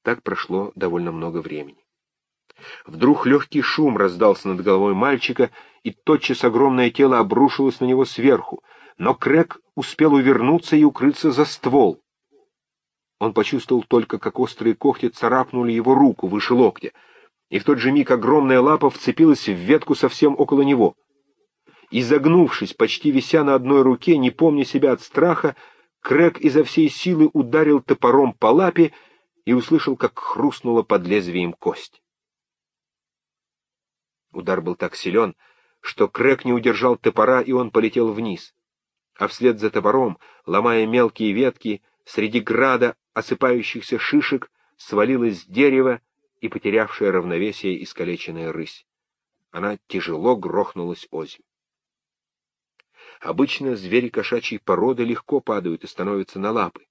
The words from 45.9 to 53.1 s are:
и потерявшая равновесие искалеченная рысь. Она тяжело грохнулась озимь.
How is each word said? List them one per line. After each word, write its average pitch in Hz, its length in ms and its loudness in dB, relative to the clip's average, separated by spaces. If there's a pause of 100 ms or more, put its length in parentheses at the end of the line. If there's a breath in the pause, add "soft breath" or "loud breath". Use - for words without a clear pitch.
и 117 80 -8
потерявшая 104 600 -2
равновесие 92 720 -4
искалеченная 85 680 -10
рысь. 80 360 -14 (640)
Она 101 260 -8 (100)
тяжело 87 480 -2
грохнулась 90 760 -8
озимь. 78 320 -12 (1800 soft breath)